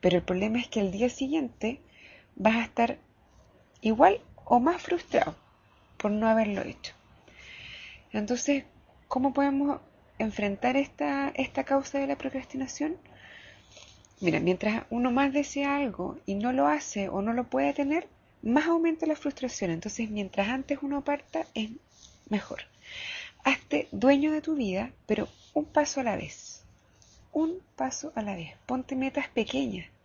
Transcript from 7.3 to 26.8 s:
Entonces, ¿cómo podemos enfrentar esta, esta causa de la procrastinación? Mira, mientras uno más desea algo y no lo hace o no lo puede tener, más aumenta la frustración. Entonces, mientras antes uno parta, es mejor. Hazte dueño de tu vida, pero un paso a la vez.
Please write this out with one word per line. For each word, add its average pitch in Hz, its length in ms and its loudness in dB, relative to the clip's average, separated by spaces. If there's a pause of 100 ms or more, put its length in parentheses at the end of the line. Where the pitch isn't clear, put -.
Entonces, 247 520 0 (440)
¿cómo 262 240 2
podemos 277 480 2 (380)
enfrentar 214 580 0
esta, 277 580 0
esta 269 300 -2
causa 277 360 0
de 277 60 0
la 277 120 -2
procrastinación? 269 800 -6 (1200)
Mira, 165 200 2
mientras 208 500 0
uno 240 200 0
más 269 220 2
desea 285 420 -2
algo 269 520 -4
y 196 80 -2
no 220 180 -2
lo 277 140 4
hace 285 420 0
o 196 140 -2
no 220 100 -2
lo 247 120 -2
puede 269 280 0
tener, 294 340 0 (360)
más 285 240 2
aumenta 330 400 2
la 302 100 2
frustración. 247 540 -4
Entonces, 208 400 -4
mientras 196 380 -2
antes 269 340 -4
uno 277 200 -2
parta, - 520 -4
es 220 160 -4 (580)
mejor. - 320 -4 (800)
Hazte - 480 0
dueño 277 420 4
de 302 100 -2
tu 320 120 -2
vida, 220 380 -2 (140)
pero 208 220 0 (260)
un 302 100 0
paso 294 360 0
a 254 40 -2
la 208 120 0
vez. - 460 -12 (680)